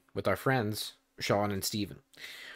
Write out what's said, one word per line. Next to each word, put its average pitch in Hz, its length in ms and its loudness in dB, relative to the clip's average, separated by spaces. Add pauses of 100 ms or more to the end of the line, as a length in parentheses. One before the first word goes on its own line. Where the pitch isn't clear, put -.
(140)
with 101 140 0
our 95 80 4
friends, 110 580 0 (260)
Sean 104 320 2
and 95 120 -2
Steven. - 360 -2 (560)